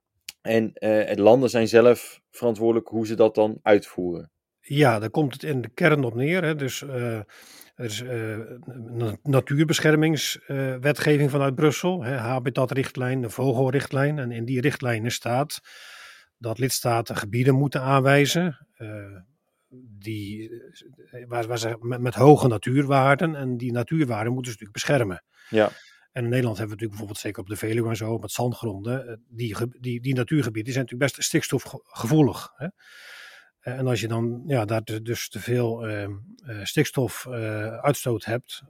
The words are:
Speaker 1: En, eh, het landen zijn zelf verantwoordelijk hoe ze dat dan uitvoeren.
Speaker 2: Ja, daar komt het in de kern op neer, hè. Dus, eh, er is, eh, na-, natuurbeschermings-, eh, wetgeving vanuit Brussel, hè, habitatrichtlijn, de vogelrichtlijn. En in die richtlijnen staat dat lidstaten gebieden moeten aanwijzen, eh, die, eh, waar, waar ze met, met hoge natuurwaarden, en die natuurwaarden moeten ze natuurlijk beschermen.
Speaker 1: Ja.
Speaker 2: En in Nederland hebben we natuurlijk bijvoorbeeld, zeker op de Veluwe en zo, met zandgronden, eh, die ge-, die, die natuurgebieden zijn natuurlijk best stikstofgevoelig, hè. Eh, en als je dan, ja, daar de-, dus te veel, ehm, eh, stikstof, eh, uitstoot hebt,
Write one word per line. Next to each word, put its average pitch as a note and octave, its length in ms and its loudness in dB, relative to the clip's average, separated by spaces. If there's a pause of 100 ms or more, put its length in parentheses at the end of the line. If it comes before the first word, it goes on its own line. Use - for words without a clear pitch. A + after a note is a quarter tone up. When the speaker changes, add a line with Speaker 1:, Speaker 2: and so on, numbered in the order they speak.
(420)
Speaker 1:
En, A2+ 320 0
eh, G#2+ 340 2
het G2 120 -2
landen A#2 300 8
zijn A2+ 180 2
zelf A#2 640 6
verantwoordelijk A2+ 580 0
hoe A2 200 -4
ze A2 80 -4
dat A2 200 6
dan G#2+ 260 2
uitvoeren. F2+ 680 0 (280)
Speaker 2:
Ja, C#3 400 2
daar A2 100 -4
komt D3 240 0
het - 100 -14
in C#3+ 180 -4
de A2+ 80 -10
kern D3+ 340 2
op A2+ 100 -2
neer, D#3 300 -2
hè. D#3+ 120 -2
Dus, C3+ 260 -6
eh, B2 340 -6 (600)
er B2+ 100 -10
is, G#2+ 160 -8
eh, A2+ 360 -6 (520)
na-, A#2 340 -4
natuurbeschermings-, D#3 1200 2
eh, C3+ 280 -4
wetgeving C#3+ 560 2
vanuit C#3 240 0
Brussel, D3+ 480 2
hè, B2 120 -4
habitatrichtlijn, B2+ 1080 -2
de A#2 80 -6
vogelrichtlijn. C3+ 880 0
En A#2+ 120 -6
in A#2 140 -6
die B2 160 -2
richtlijnen A#2+ 500 0
staat B2 480 -2 (800)
dat A2 200 -8
lidstaten A#2 580 -2
gebieden A#2+ 400 2
moeten C#3 260 0
aanwijzen, C#3 880 2 (100)
eh, G#2 400 -14 (800)
die, G#2+ 520 -10 (640)
eh, B2 160 -18
waar, A#2 200 -4
waar A#2 120 -4
ze A2+ 200 -4
met, A#2+ 220 -6
met B2 140 -2
hoge C#3 320 10
natuurwaarden, C3+ 880 2
en C3 220 -6
die A#2+ 140 -6
natuurwaarden A#2+ 640 -2
moeten B2+ 180 -6
ze G#2+ 80 -16
natuurlijk - 260 -12
beschermen. A2 380 0 (260)
Speaker 1:
Ja. G#2+ 220 4 (400)
Speaker 2:
En B2 120 -6
in A#2 60 -2
Nederland B2 280 0
hebben G#2+ 200 -6
we G#2+ 60 -8
natuurlijk A2+ 60 -4
bijvoorbeeld, G#2 300 -12
zeker G#2+ 220 -8
op F2+ 60 -14
de G#2 80 -8
Veluwe A2+ 340 -2
en A2+ 60 -2
zo, A2 220 -4
met A2 140 -10
zandgronden, A#2+ 760 -4
eh, A#2+ 60 -14 (160)
die A2+ 260 -6
ge-, A#2+ 240 -6
die, B2 220 -6
die C3+ 140 -2
natuurgebieden A#2+ 580 -2
zijn B2+ 120 -2
natuurlijk B2 300 -2
best - 120 -4
stikstofgevoelig, - 1300 0
hè. C#3+ 120 -8 (920)
Eh, B2+ 180 -8
en C3 100 -2
als A#2+ 140 0
je A2 60 -4
dan, A#2 380 -4
ja, C3 200 0
daar A2 180 -2
de-, A2 180 -8
dus A2+ 280 -6
te A2 100 -14
veel, A#2 480 -2
ehm, G#2 240 -6 (340)
eh, A2 180 -12
stikstof, - 640 -2
eh, A2 420 -6 (100)
uitstoot B2+ 480 -2
hebt, - 440 -8